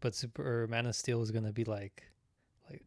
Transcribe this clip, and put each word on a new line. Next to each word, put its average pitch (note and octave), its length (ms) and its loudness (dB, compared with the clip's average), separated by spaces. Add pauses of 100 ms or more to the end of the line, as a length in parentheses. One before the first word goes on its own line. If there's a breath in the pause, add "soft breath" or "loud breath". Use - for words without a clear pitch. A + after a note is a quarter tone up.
But A#2+ 120 2
Super, A#2+ 500 -2
or A2+ 40 0
Man A#2 180 2
of A#2 100 0
Steel A#2 240 2
was A2 120 2
gonna A2 220 0
be A2+ 100 0
like, G2+ 400 -4 (640)
like, - 180 -14